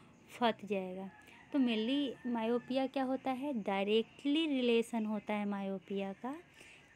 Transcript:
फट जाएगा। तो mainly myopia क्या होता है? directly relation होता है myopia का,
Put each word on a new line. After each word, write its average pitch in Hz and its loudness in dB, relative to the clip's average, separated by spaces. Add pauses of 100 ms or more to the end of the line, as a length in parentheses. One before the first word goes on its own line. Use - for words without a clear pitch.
(300)
फट 220 0
जाएगा। 190 -4 (420)
तो 294 2
mainly 240 2
myopia 240 0
क्या 262 -2
होता 262 -2
है? 262 -2 (100)
directly 220 2
relation 233 2
होता 214 -2
है 208 -2
myopia 196 -4
का, 247 -8 (600)